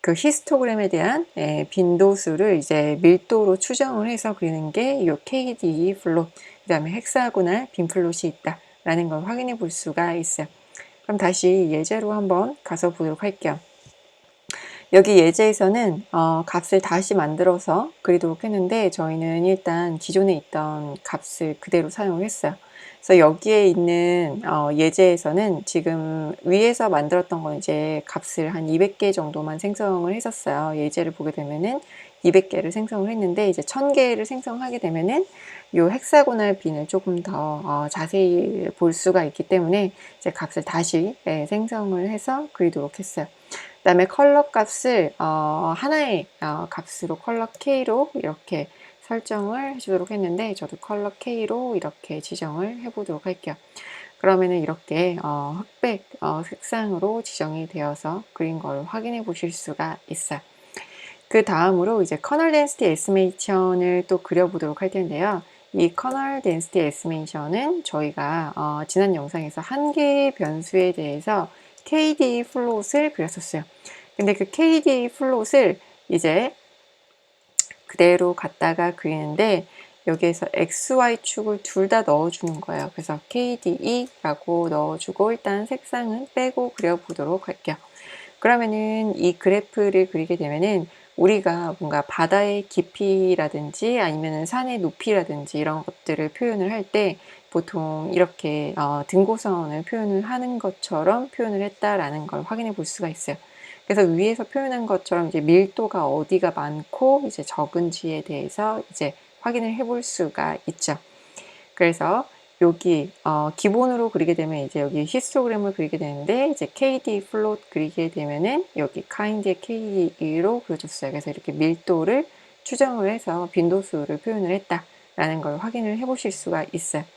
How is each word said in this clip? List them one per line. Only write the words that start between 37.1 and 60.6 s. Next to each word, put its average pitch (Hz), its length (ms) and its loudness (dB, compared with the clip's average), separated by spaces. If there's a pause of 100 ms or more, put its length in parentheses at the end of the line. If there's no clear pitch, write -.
더, 151 420 -4
어, 147 280 -2
자세히 180 800 2 (100)
볼 170 120 4
수가 180 340 2
있기 151 180 -6
때문에 190 480 2 (260)
이제 165 140 -4
값을 156 320 -6
다시, 170 520 -2 (120)
예, 156 180 -2
생성을 208 640 -2
해서 262 440 -4
그리도록 165 440 -2
했어요. 165 300 -8 (560)
그다음에 180 220 6
컬러 285 440 6
값을, 220 720 0
어, 156 580 0
하나의, 277 480 0 (160)
어, 156 300 -4
값으로 - 460 -8
컬러 226 320 -6 (100)
K로 262 560 0
이렇게 156 520 -6 (400)
설정을 226 680 -6
해주도록 185 340 -2
했는데 196 460 -2
저도 - 220 -12
컬러 208 420 -6
K로 233 560 -4
이렇게 151 460 -8
지정을 175 600 -6
해보도록 202 460 -8
할게요. 170 280 -8 (600)
그러면은 185 440 4
이렇게, 165 600 -2
어, 147 380 -4
흑백, 214 500 -6 (120)
어, 156 220 -4
색상으로 214 800 -4
지정이 160 460 -6
되어서 156 560 -6 (100)
그린 160 240 -4
걸 143 260 -8
확인해 226 400 -8
보실 170 280 -6
수가 160 560 -8
있어요. 156 320 -8 (880)